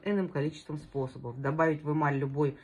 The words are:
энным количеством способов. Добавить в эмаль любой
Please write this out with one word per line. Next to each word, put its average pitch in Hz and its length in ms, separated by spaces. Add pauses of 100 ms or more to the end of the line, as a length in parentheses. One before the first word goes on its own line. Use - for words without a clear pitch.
энным 196 240
количеством 151 500
способов. 131 640
Добавить 151 420
в 147 100
эмаль 143 260
любой 139 460